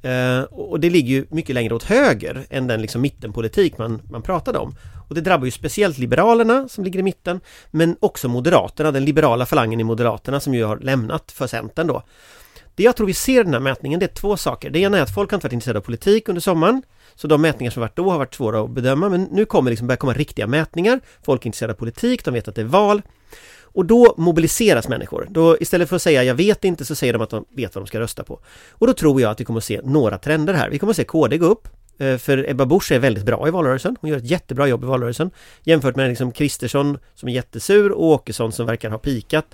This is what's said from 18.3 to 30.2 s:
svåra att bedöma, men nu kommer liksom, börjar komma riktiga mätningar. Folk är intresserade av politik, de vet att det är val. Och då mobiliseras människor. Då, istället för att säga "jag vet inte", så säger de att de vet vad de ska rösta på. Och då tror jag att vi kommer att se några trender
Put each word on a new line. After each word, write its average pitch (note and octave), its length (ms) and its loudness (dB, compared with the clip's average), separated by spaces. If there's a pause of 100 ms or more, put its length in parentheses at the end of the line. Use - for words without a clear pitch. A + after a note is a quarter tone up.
svåra A2 280 -2
att A#2 80 -8
bedöma, C3+ 380 0
men F#3 140 0
nu G3+ 220 0
kommer C3+ 260 2
liksom, A#2 160 -4
börjar B2 100 0
komma B2+ 160 -2
riktiga A2 340 -4
mätningar. E3+ 520 0 (220)
Folk C3 200 0
är - 40 -14
intresserade A2 280 -6
av - 40 -8
politik, A#3 480 -4
de C3 80 -2
vet A2+ 140 -4
att G2+ 80 -14
det A2+ 60 -4
är G#2+ 40 -4
val. G3+ 360 2 (720)
Och F#3 100 0
då A3+ 320 8
mobiliseras E3 680 2
människor. - 420 -6
Då, E3 300 6
istället E3+ 300 0
för F#3 60 0
att E3 60 0
säga C#3+ 220 4
"jag B2+ 120 2
vet G3 280 2
inte", F3 220 -2
så D3+ 100 -6
säger B2 180 0
de A2+ 80 -2
att A2 80 -4
de A2 160 -8 (100)
vet A#2+ 200 -8
vad G2 80 -8
de G2 40 -14
ska A2 120 -8
rösta - 240 -8
på. - 160 -16 (320)
Och - 160 2
då C4 60 4
tror C3+ 280 4
jag G#2+ 100 2
att G#2+ 80 -8
vi A#2+ 60 -6
kommer A2+ 120 -4
att A2 60 -4
se - 200 -6
några C3 340 2
trender D#3 360 0